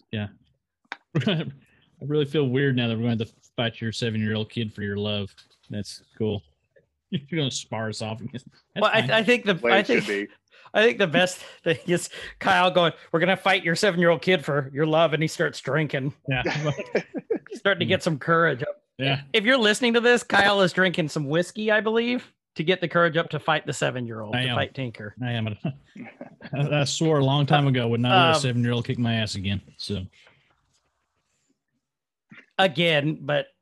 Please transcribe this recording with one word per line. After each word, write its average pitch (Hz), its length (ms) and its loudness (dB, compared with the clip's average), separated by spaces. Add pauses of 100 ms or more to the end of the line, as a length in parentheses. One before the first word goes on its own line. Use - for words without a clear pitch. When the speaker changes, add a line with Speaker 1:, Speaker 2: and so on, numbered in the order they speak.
(120)
Speaker 1:
Yeah. 104 160 -6 (480)
<laughs> - 520 -6
I 165 180 -2 (560)
really 147 240 -2
feel 143 220 0
weird 135 280 2
now 120 120 0
that 113 100 -2
we're 113 60 -4
going 120 160 0
to 113 80 -4 (280)
fight 117 260 -4
your 113 100 -4
seven-year-old 110 580 -4
kid 113 240 -6
for 107 80 -12
your 101 160 -6
love. 104 380 -4 (340)
That's - 320 -10 (160)
cool. 104 240 -4 (380)
<laughs> - 320 -20
You're 160 100 -6 (180)
gonna 139 120 -2
spar 110 380 -8
us 107 140 -10
off 110 180 -10
again. - 80 -12 (440)
That's 190 80 -6
Speaker 2:
Well, 214 120 2
I, 220 80 4
Speaker 1:
fine. 131 100 -2
Speaker 2:
I 220 120 4
think 226 220 2
the, 196 100 2
Speaker 3:
Way 120 180 0
Speaker 2:
I 190 60 6
Speaker 3:
it 196 80 0
should - 160 2
Speaker 2:
think, 101 260 -4
Speaker 3:
be. - 60 -20 (400)
Speaker 2:
I 208 80 4
think 233 160 2
the 196 80 2
best 175 300 2
<laughs> - 260 -20
thing 165 240 0
is 175 220 0 (280)
Kyle 185 320 4
going, 165 240 4 (180)
"We're 165 80 2
gonna 180 160 4
fight 190 280 2
your 165 120 0
seven-year-old 170 460 4
kid 185 240 2
for 139 260 -2
your 143 140 -2
love," 156 280 4
and 151 100 0
he 160 40 0
starts 156 320 -4
drinking. 143 540 -2 (140)
Speaker 1:
Yeah. 127 160 -2
Speaker 2:
<laughs> 151 280 -2 (840)
Starting 196 240 0
to - 60 -2
get 180 180 0
some 156 160 -2
courage 165 420 2
up. - 220 -10 (160)
Speaker 1:
Yeah. 139 220 -2 (120)
Speaker 2:
If 220 100 2
you're 262 140 4
listening 226 380 2
to 240 60 4
this, 240 200 4
Kyle 202 400 2
is 175 100 4
drinking 175 380 0
some 151 180 -4
whiskey, 175 440 -2
I 214 100 2
believe, 233 500 -2 (240)
to 170 80 -4
get 175 160 0
the 170 80 -2
courage 170 300 2
up 165 140 -2
to 147 80 -4
fight 156 260 0
the - 80 -4
seven-year-old, 117 600 -4
Speaker 1:
I 123 80 0
Speaker 2:
to 127 60 -2
Speaker 1:
am. 120 60 -2
Speaker 2:
fight 135 200 -4
Tinker. 110 480 -10
Speaker 1:
I 120 80 -4
am. 110 180 -2
<laughs> - 1040 -12
I, 147 280 0
I - 20 2
swore 160 360 0
a 135 60 4
long 139 220 2
time 151 200 4
ago 127 200 0
would 117 140 0
not 123 140 2
let 170 140 6
a 160 60 4
Speaker 2:
Um, 151 60 2
Speaker 1:
seven-year-old 120 440 0
kick 123 140 -4
my 117 160 0
ass 110 200 -2
again. 98 260 -4 (160)
So 95 280 -6 (2500)
Speaker 2:
Again, 156 640 2
but 143 260 -2 (140)